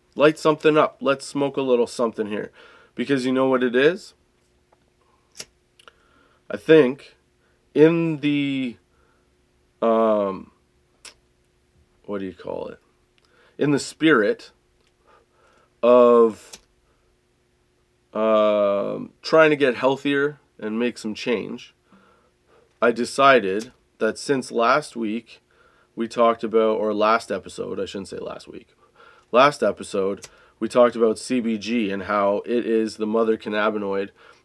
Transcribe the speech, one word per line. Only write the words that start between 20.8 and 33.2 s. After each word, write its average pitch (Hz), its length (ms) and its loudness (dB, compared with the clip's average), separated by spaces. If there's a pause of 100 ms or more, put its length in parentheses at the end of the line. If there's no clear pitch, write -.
some 107 160 -10
change, 110 600 -8 (1080)
I 120 100 2
decided 117 800 0 (280)
that 110 180 -2
since 135 340 -4
last 117 440 0
week 113 480 -8 (520)
we 113 120 -6
talked 113 360 0
about, 110 360 0
or 107 120 -2
last 107 400 0
episode, 95 480 -10
I 98 60 -6
shouldn't 95 220 -12
say - 100 -14
last - 300 -14
week, - 220 -20 (600)
last 139 300 4
episode, 98 640 -4 (320)
we 113 80 -4
talked 120 280 2
about 113 240 2
C 127 200 -4
B 113 200 -4
G 107 320 -4
and 98 120 -8
how 101 440 0
it 117 180 -2
is 110 320 -2
the 107 80 -6
mother 110 320 0